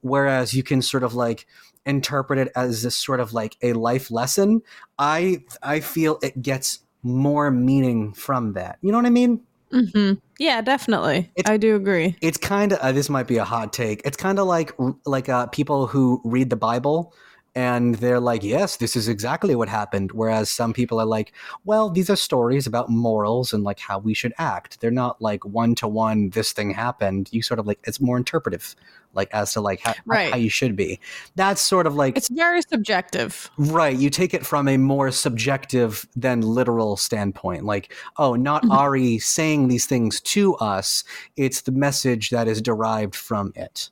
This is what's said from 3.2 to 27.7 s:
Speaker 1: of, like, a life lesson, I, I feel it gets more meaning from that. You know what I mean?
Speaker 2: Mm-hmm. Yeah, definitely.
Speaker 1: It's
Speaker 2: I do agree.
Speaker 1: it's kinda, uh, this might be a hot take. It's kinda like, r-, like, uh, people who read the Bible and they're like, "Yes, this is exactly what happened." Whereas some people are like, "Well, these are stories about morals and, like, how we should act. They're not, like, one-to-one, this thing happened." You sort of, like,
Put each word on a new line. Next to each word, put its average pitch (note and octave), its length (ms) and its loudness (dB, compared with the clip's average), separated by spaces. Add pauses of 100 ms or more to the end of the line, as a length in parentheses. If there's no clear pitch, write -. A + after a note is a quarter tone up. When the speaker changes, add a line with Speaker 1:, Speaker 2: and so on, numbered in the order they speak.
Speaker 1:
of, A2 120 -4
like, A2+ 300 -6
a B2 120 2
life A#2 360 -2
lesson, G3 520 2 (360)
I, D#3+ 460 0 (180)
I D3+ 180 0
feel D#3 420 0
it C3+ 200 -6
gets C3 380 -4 (240)
more C#3+ 480 2
meaning B2 600 2
from A#2 420 -4
that. F2+ 280 -8
You F#3+ 80 2
know A3+ 80 4
what A#3+ 80 4
I A#3+ 40 4
mean? A#3+ 320 4 (300)
Speaker 2:
Mm-hmm. G#3 420 4 (240)
Yeah, C4+ 220 2
definitely. F#3+ 760 0
Speaker 1:
It's F#3+ 120 0
Speaker 2:
I G#3+ 80 4
do G#3+ 200 4
agree. F#3+ 440 2
Speaker 1:
it's E3 180 0
kinda, G3+ 460 0
uh, C3 80 2
this C#3 160 0
might C3 200 0
be A#2+ 80 2
a G#2+ 80 2
hot A2 280 -4
take. G#2+ 320 -2
It's C#3 120 -4
kinda G3 280 0
like, E3+ 340 0
r-, C3 160 0 (100)
like, C3+ 240 -2
uh, B2 180 2
people C#3 400 0
who B2+ 380 2
read B2+ 260 2
the A#2+ 60 0
Bible B2+ 580 0 (400)
and B2 400 2
they're B2 260 2
like, A#2+ 240 0
"Yes, C#3+ 320 0
this A#2 200 -4
is A2 120 -2
exactly B2+ 460 0
what A2+ 160 0
happened." G2+ 420 -4
Whereas A2 380 0
some A#2 240 -2
people A#2 260 0
are A2 60 2
like, A2 260 -2 (320)
"Well, G#3+ 240 2
these F3+ 220 0
are G3 60 4
stories C3 500 0
about A#2 240 -2
morals A2+ 640 0
and, G#2 100 0
like, G2 160 -4
how G2 180 -6
we G#2+ 140 -2
should A#2 240 -4
act. A#2+ 460 -6
They're A#2 80 0
not, B2 320 -2
like, G#2+ 200 -2
one-to-one, A2 880 0
this G#2+ 220 -2
thing G#2 200 -4
happened." G2 600 -4
You A2+ 80 -2
sort A2+ 180 -2
of, G#2 80 -4
like, G#2 180 -2